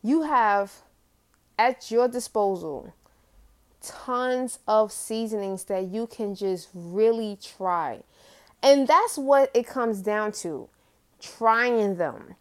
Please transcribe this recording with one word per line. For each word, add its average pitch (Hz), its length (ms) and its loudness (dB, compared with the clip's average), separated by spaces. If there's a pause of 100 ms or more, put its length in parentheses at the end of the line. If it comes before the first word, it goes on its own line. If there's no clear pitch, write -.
you 294 220 0
have 214 480 2 (840)
at 247 340 0
your 233 160 4
disposal 196 880 -4 (880)
tons 254 840 -4
of 214 240 4
seasonings 208 760 -6
that 190 180 -4
you 214 240 -6
can 202 280 -8
just 185 380 -6
really 208 680 0
try. 170 580 -4 (600)
And 277 260 6
that's 370 300 4
what 277 360 4
it 240 140 2
comes 233 340 -4
down 214 300 -2 (120)
to, 151 240 -8 (540)
trying 226 760 2
them. 135 440 -6